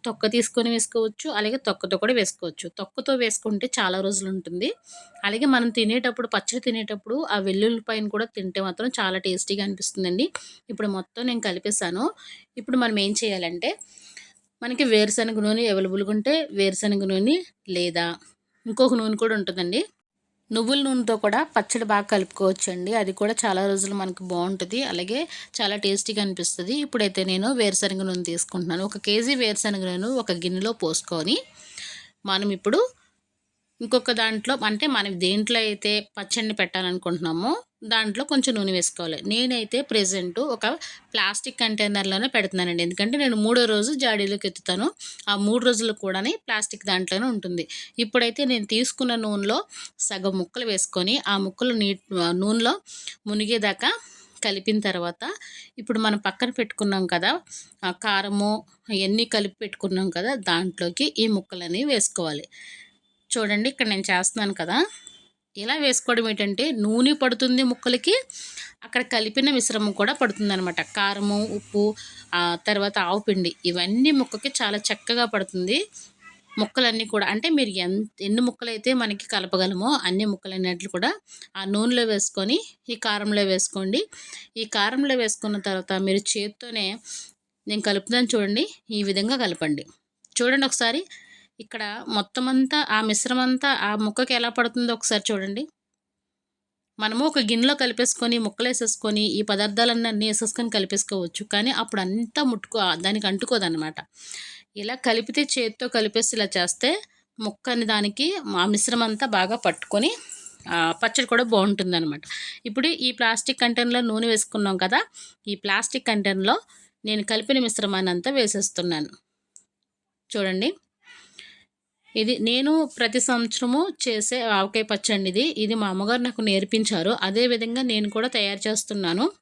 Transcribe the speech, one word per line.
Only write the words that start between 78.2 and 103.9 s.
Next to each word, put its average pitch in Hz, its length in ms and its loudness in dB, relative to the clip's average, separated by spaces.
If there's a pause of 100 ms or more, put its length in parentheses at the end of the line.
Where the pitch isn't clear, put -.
ఎన్ని 214 200 4
ముక్కలైతే 233 440 -2 (100)
మనకి 208 320 -2
కలపగలమో 190 560 0 (180)
అన్ని 185 240 2
ముక్కలన్నిట్లు 185 640 -4
కూడా 202 160 2 (480)
ఆ - 20 -6 (120)
నూనెలో 240 380 2
వేసుకొని, 202 460 0 (360)
ఈ 220 40 -6 (100)
కారంలో 208 440 2
వేసుకోండి. 190 500 0 (600)
ఈ 220 40 -4 (120)
కారంలో 262 440 2
వేసుకున్న 214 460 -2
తర్వాత 190 260 -2 (140)
మీరు 196 140 2 (120)
చేత్తోనే, 214 520 -6 (840)
నేను 208 220 -2
కలుపుతాను 214 440 2
చూడండి, 208 300 2 (340)
ఈ 208 120 0
విధంగా 202 340 0
కలపండి. 160 420 -2 (540)
చూడండి 262 300 4
ఒకసారి, 247 320 0 (600)
ఇక్కడ 214 200 -10 (340)
మొత్తం 208 340 -2
అంతా, 262 260 2 (200)
ఆ - 20 4 (100)
మిశ్రమం 254 400 2
అంతా 262 200 2 (180)
ఆ - 20 0 (160)
ముక్కకి 247 340 0
ఎలా 233 180 0
పడుతుందో 240 420 0
ఒకసారి 208 300 0
చూడండి. 196 340 -2 (1400)
మనము 220 320 0
ఒక 294 80 2 (100)
గిన్నెలో 233 320 4
కలిపేసుకొని, 240 640 0
ముక్కలు 233 260 -2
వేసేసుకొని, 214 520 0 (160)
ఈ - 100 0
పదార్థాలన్నీ 233 640 2
అన్నీ 208 200 0
వేసేసుకొని 226 460 -2
కలిపేసుకోవచ్చు. 190 680 -2 (100)
కానీ 214 180 2 (100)
అప్పుడు 214 240 -2
అంతా 226 360 -2 (100)
ముట్టుకో-, 202 440 0 (100)
దానికి 208 260 0
అంటుకోదన్నమాట. 165 640 0 (840)